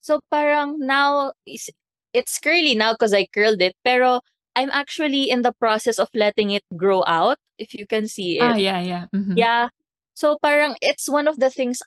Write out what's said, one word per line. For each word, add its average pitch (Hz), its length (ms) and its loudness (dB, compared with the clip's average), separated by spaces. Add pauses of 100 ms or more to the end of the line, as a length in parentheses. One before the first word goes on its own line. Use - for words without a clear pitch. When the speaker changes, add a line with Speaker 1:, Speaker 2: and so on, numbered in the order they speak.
Speaker 1:
So, 302 200 -2 (120)
parang 294 480 0
now, 277 520 0 (120)
is, - 240 -16 (480)
it's - 240 -4
curly 311 340 2
now 220 220 0
'cause 220 160 2
I 196 160 2
curled 214 320 2
it. 180 240 0
Pero 254 360 2 (360)
I'm 262 160 -2
actually 277 560 -2
in 247 160 0
the 240 80 2
process 220 480 0
of 220 160 0
letting 208 400 0
it - 80 -6 (120)
grow 190 280 2
out, 180 320 2 (240)
if - 160 -16
you 208 100 -12
can 214 220 -2
see 180 320 -4
it. - 20 4
Speaker 2:
Ah, 240 140 2
yeah, 190 240 0
yeah. 175 320 -6
Mm-hmm. 190 240 -2
Speaker 1:
Yeah. 233 320 2 (480)
So, 302 240 0
parang 294 400 2
it's - 300 -2
one 294 180 0
of 311 80 -2
the 262 160 2
things 247 340 -4